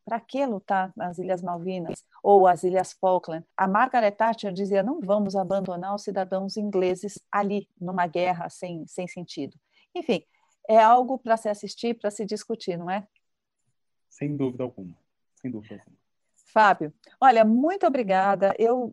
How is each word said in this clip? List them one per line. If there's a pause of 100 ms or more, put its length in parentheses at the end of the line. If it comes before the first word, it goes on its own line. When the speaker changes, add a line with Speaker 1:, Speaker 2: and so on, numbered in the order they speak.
Speaker 1:
"Pra
que
lutar
nas
Ilhas
Malvinas (180)
ou
as
Ilhas
Falkland?" (120)
A
Margaret
Thatcher
dizia,
"Não
vamos
abandonar
os
cidadãos
ingleses (120)
ali, (120)
numa
guerra
sem,
sem
sentido." (380)
Enfim, (440)
é
algo
pra
se
assistir,
pra
se
discutir,
não
é? (1040)
Speaker 2:
Sem
dúvida
alguma, (460)
sem
dúvida
alguma. (540)
Speaker 1:
Fábio, (280)
olha,
muito
obrigada.
Eu,